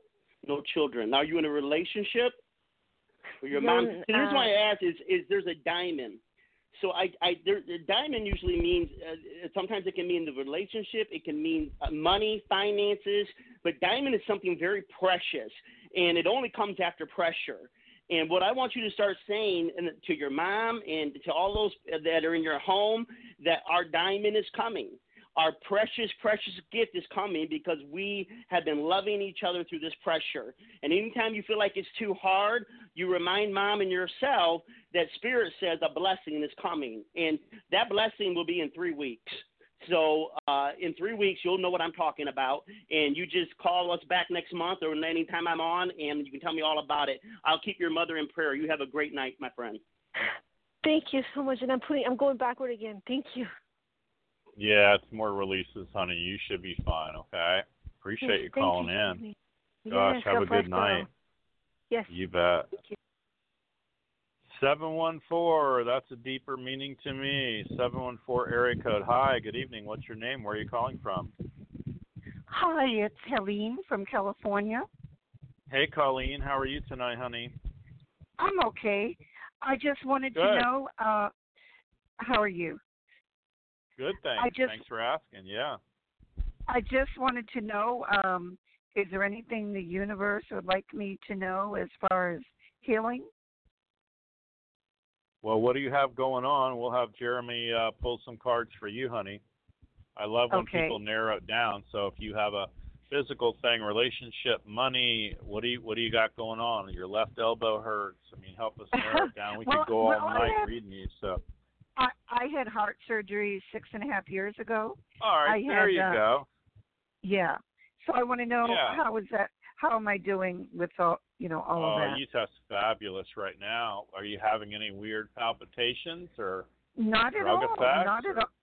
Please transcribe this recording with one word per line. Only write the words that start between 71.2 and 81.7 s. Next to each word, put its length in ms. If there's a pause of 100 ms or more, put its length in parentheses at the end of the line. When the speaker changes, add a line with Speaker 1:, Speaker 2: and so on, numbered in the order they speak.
Speaker 4:
Hi, 400
it's 280 (120)
Helene 500 (100)
from 180
California. 760 (920)
Speaker 3:
Hey, 160
Colleen. 540
How 160
are 80
you 240
tonight, 280
honey? 360 (840)
Speaker 4:
I'm 300
okay. 480 (460)
I 140
just 300
wanted 280
Speaker 3:
Good. 80
Speaker 4:
to 180
know, 300 (100)
uh, 300 (880)